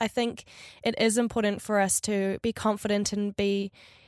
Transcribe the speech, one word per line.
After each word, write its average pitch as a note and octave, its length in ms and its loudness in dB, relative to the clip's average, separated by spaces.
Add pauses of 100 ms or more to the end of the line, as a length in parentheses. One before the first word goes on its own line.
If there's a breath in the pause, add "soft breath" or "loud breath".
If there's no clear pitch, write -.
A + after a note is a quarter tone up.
I A3+ 80 0
think - 360 -4 (380 loud breath)
it A3+ 160 0
is A3 180 2
important A3+ 460 0
for G#3+ 180 0
us F#3+ 220 2
to G3 400 0
be A#3 100 0
confident G#3 600 0
and G3+ 240 -2
be, G3+ 360 0 (360 soft breath)